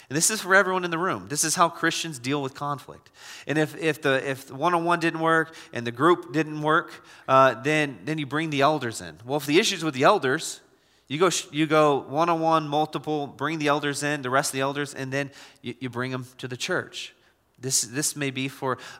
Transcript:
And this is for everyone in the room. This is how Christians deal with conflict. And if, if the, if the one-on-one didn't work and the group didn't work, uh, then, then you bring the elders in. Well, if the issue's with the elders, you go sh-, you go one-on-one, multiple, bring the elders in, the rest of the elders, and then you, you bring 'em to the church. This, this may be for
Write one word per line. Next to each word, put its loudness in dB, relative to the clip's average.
And -6
this 2
is -4
for 2
everyone 4
in -4
the -2
room. -2
This -2
is 0
how 4
Christians -2
deal -2
with -6
conflict. -8
And 0
if, 0
if -2
the, 2
if -6
the -16
one-on-one 2
didn't 0
work 2
and -6
the -2
group 4
didn't -2
work, 0
uh, 8
then, 0
then -4
you -4
bring -4
the 0
elders 0
in. -14
Well, -4
if -4
the 4
issue's 0
with -2
the 0
elders, 2
you -6
go 4
sh-, -4
you 0
go 4
one-on-one, 2
multiple, -2
bring -6
the 0
elders 0
in, -2
the -4
rest 2
of -8
the -2
elders, -4
and -8
then -4
you, -10
you -6
bring -6
'em -8
to -10
the -8
church. -6
This, -2
this -4
may -4
be -6
for -4